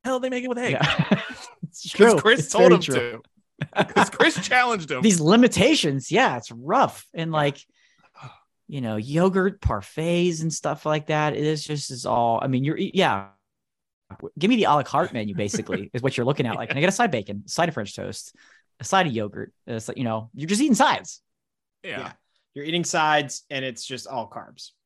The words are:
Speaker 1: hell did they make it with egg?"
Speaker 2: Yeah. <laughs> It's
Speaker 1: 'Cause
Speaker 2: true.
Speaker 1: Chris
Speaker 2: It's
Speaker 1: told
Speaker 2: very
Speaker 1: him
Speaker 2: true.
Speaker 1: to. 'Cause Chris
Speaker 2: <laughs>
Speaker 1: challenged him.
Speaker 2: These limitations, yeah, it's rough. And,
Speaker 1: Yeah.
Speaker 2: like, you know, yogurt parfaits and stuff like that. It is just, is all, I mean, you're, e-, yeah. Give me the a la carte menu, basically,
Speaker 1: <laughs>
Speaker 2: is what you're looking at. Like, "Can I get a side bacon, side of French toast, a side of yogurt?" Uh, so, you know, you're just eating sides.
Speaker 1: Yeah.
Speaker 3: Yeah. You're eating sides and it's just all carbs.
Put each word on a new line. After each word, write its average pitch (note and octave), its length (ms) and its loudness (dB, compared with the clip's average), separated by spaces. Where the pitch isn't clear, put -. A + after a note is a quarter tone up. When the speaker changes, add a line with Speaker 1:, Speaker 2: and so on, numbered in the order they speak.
Speaker 1:
hell B3+ 160 -2
did B3+ 100 -4
they B3+ 60 -4
make B3 80 -4
it B3+ 60 -6
with A#3+ 80 -4
egg?" A#3+ 140 -2
Speaker 2:
Yeah. - 560 0
<laughs> - 360 -16
It's - 300 -14
Speaker 1:
'Cause A3+ 200 8
Speaker 2:
true. D#3 60 4
Speaker 1:
Chris A3 220 4
Speaker 2:
It's - 100 -6
Speaker 1:
told G#3+ 120 6
Speaker 2:
very - 120 10
Speaker 1:
him - 60 0
Speaker 2:
true. A#2+ 400 -2
Speaker 1:
to. G3+ 180 2
'Cause C4 160 4
Chris - 260 2
Speaker 2:
<laughs> - 100 -6
Speaker 1:
challenged A#3+ 460 0
him. C3 100 -2
Speaker 2:
These F3+ 200 4
limitations, F#3+ 880 4
yeah, G3 240 2
it's - 160 -10
rough. D#3 640 -2
And, E3 180 -6
Speaker 1:
Yeah. D#3 60 0
Speaker 2:
like, D3 220 0
you D3 140 -8
know, A2 160 -4
yogurt F3+ 640 0
parfaits E3 800 -2
and D#3+ 100 -2
stuff D3+ 320 -6
like D3+ 220 -2
that. D3+ 260 0
It D3 100 -4
is D3+ 200 -2
just, D3 260 -8
is C3 160 -12
all, A#2 360 2
I - 60 -4
mean, C3 160 0
you're, D3+ 140 -2
e-, G3 160 -4
yeah. G#2+ 360 0
Give E3+ 120 0
me B3+ 80 4
the G3 80 2
a C#3 80 4
la D3 100 2
carte - 300 -2
menu, G#2+ 220 -4
basically, G2+ 540 -4
Speaker 1:
<laughs> - 40 -16
Speaker 2:
is A#2+ 100 -4
what C3 140 0
you're A#2+ 80 -2
looking C#3 220 0
at. G#2+ 80 -4
Like, A#2 140 -8
"Can - 80 -10
I C#3+ 40 -2
get F#3 80 4
a - 20 2
side A#3 200 0
bacon, G#2 360 -6
side E3+ 200 0
of D#3 80 -6
French G#2 200 -8
toast, - 400 -12
a - 40 -14
side F#3+ 240 2
of B2 60 -4
yogurt?" G#2+ 380 -6
Uh, A#2 120 -8
so, - 160 -10
you - 80 -6
know, A2+ 320 -4
you're C#3+ 120 -10
just G#3 140 0
eating D4 140 4
sides. - 460 0
Speaker 1:
Yeah. D3 160 -10
Speaker 3:
Yeah. - 120 -12
You're C#3+ 100 -10
eating E3 180 -2
sides D3+ 680 0
and C3+ 120 -4
it's B2+ 220 -10
just B2+ 220 -12
all A2 220 -8
carbs. - 420 -18